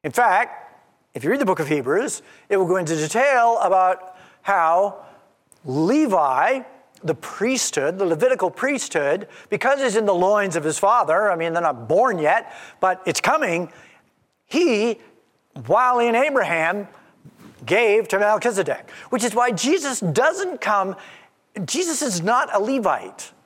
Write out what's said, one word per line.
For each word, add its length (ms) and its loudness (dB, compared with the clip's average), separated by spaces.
In 80 -6
fact, 680 0
if 100 -10
you 60 0
read 100 2
the 60 0
book 160 0
of 80 -4
Hebrews, 540 -2
it 80 2
will 80 2
go 100 2
into 200 -2
detail 680 2
about 560 0
how 640 0
Levi, 1000 2
the 120 -2
priesthood, 840 -4
the 80 0
Levitical 440 0
priesthood, 800 -2
because 320 0
he's 140 0
in 100 2
the 80 2
loins 420 2
of 80 -2
his 160 -2
father, 520 2
I 40 0
mean, 180 -4
they're 80 0
not 260 -2
born 320 2
yet, 340 0
but 260 0
it's 160 -2
coming, 500 0
he, 540 0
while 340 2
in 160 2
Abraham, 720 0
gave 440 2
to 100 2
Melchizedek, 680 0
which 140 -2
is 120 -2
why 160 2
Jesus 480 -2
doesn't 640 0
come, 340 -2
Jesus 360 -4
is 200 -4
not 320 0
a 60 0
Levite. 720 -4